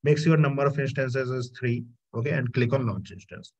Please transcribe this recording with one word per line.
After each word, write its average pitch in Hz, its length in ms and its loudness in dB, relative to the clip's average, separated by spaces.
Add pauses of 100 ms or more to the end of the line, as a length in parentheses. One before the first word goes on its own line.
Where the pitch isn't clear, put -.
Make 147 140 4
sure 160 200 4
number 139 280 2
of 147 140 0
instances 131 500 -2
is 127 300 -6
three, 120 240 -2 (300)
okay, 120 180 -2
and 135 220 -2
click 123 200 2
on 131 120 0
launch 98 260 -4
instance. - 480 -18